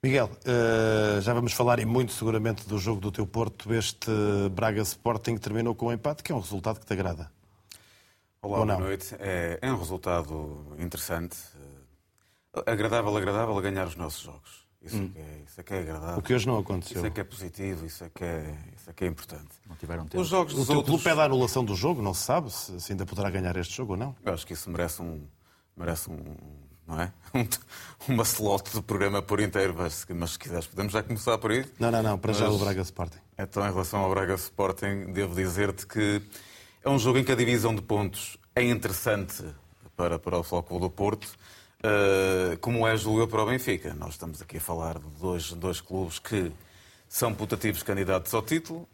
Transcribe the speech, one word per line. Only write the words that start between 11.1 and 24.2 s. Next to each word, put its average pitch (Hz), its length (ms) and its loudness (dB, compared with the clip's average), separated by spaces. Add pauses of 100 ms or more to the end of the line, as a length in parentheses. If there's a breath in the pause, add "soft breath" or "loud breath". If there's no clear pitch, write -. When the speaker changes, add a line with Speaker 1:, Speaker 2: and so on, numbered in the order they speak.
Speaker 2:
Eh, - 60 -4 (100)
agradável, 107 440 2
agradável 104 440 0
ganhar 98 260 -2
os 85 80 -8
nossos 82 280 -8
jogos. - 400 -20 (200)
Isso 98 140 -8
Speaker 3:
Hum. 98 180 -4
Speaker 2:
é - 0 -
que 80 60 -16
é, 76 260 -16
isso - 140 -20
é - 20 -14
que - 120 -10
é 95 40 -2
agradável. 80 400 -6
Speaker 1:
O 80 40 -4
que 123 120 2
hoje 117 140 2
não 117 100 2
aconteceu. 92 380 -4
Speaker 2:
Isso 85 100 -2
é 80 40 -2
que 92 100 -6
é 95 40 -4
positivo, 92 640 -8
isso 80 160 -12
é 85 100 -14
que - 120 -10
é, 78 300 -6 (220)
isso - 140 -20
é - 20 -16
que 92 120 -6
é - 20 0
importante. 76 400 -8 (220)
Speaker 4:
Não 85 80 -14
tiveram 85 320 -8
tempo. 185 120 -2
Speaker 2:
Os 175 60 2
jogos 160 280 2
Speaker 1:
O - 20 0
Speaker 2:
dos 135 100 2
Speaker 1:
teu 143 120 6
Speaker 2:
outros 127 120 2
Speaker 1:
clube 160 140 4
pede 160 160 6
a 151 60 10
anulação 127 380 4
do 101 120 0
jogo, 135 260 2
não 98 100 0
se 90 120 -2
sabe 139 260 2
se, 90 300 -10
se - 120 -8
ainda 95 140 -2
poderá 98 240 -2
ganhar 90 260 -2
este 87 200 -4
jogo 117 160 -4
ou 90 40 -2
não. 127 280 -6